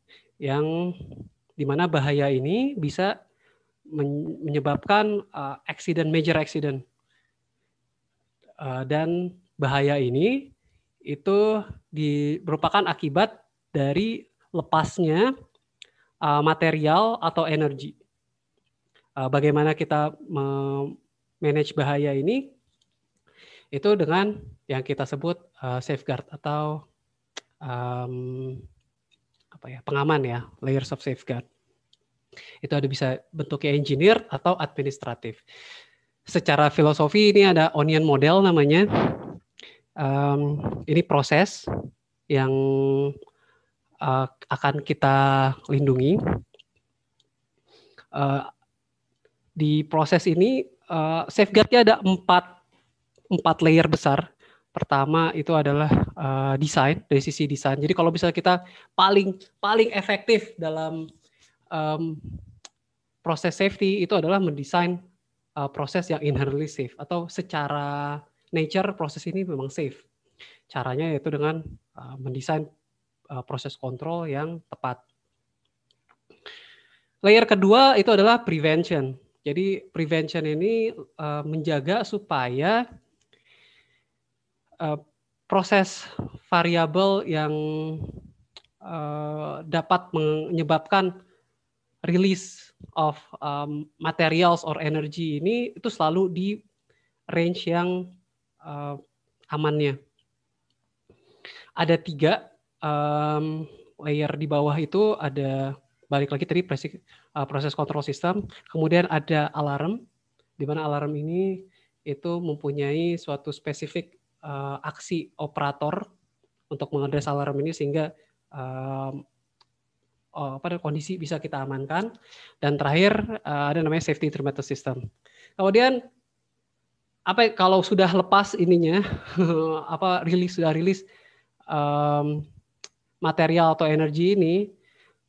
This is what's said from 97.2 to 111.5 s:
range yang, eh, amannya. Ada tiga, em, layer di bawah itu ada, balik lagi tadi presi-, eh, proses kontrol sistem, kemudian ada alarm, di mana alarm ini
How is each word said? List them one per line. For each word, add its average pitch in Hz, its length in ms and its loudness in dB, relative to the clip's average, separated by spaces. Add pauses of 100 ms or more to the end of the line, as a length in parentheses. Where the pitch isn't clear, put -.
range 175 320 -2
yang, 180 400 -2 (560)
eh, 143 320 -12 (560)
amannya. 151 480 0 (1800)
Ada 165 240 2
tiga, 156 480 0 (320)
em, 151 880 -4 (320)
layer 151 400 -2
di 151 80 -6
bawah 147 320 0
itu 196 400 0
ada, 135 560 -4 (320)
balik 139 240 0
lagi 143 160 -4
tadi 175 160 0
presi-, - 400 -8
eh, - 480 -10
proses 143 240 -4
kontrol 147 320 -4
sistem, 180 400 -4 (240)
kemudian 165 400 2
ada 151 400 0
alarm, 147 480 -4 (560)
di 143 160 -10
mana 156 160 -4
alarm 147 320 -2
ini 180 480 -4 (400)